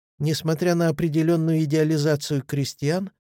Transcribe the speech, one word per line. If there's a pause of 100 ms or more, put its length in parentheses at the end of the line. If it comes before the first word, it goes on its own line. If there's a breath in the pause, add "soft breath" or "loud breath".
(180)
Несмотря
на
определенную
идеализацию
крестьян, (120)